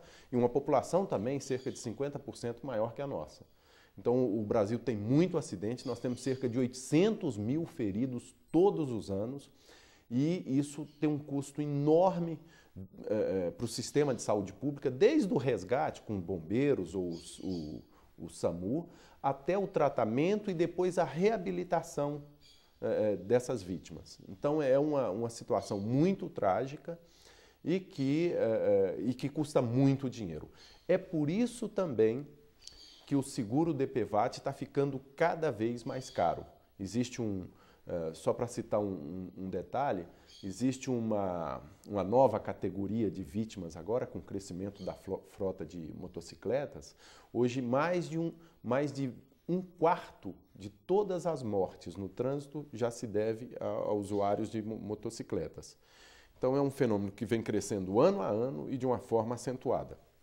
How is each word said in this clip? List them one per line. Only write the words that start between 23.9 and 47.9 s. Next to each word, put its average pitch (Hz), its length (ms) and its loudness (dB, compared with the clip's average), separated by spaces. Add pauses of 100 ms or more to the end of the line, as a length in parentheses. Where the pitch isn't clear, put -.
Então, 143 320 -2
é 135 180 6
uma, 143 320 2
uma 117 200 -2
situação 107 480 -2
muito 160 500 2
trágica 135 720 0 (640)
e 175 160 2
que, 160 560 0
é, 101 640 4
é, - 40 -4
e 123 120 0
que 143 140 -2
custa 151 320 0
muito 135 480 4
dinheiro. 95 420 -8 (380)
É 180 100 6
por 156 320 -2
isso 226 380 0
também 127 580 2 (800)
que - 80 0
o 139 80 4
seguro 139 520 0
D 135 120 0
P 117 180 0
vat 107 340 2
tá 143 140 -4
ficando 139 460 -2 (160)
cada 160 380 2
vez 117 320 -2
mais - 260 -6
caro. 85 340 2 (360)
Existe 113 400 -2
um, 98 260 -4 (380)
eh, 82 300 -4
só - 180 0
pra 120 140 -4
citar 113 320 -2
um, 104 60 2
um, 92 480 -6 (120)
um 95 60 -6
detalhe, 95 560 -2 (360)
existe 120 460 -2
uma, 98 720 -2 (280)
uma 101 160 0
nova 110 340 6
categoria 98 720 -2
de 90 140 -6
vítimas 87 520 -6
agora, 107 300 -4
com - 140 -10
o - 20 -10
crescimento 98 600 -8
da 85 100 -6
flo-, - 360 -8
frota 92 360 -4
de 82 300 -10
motocicletas. 90 1000 -6 (380)
Hoje, 123 280 2
mais 147 480 2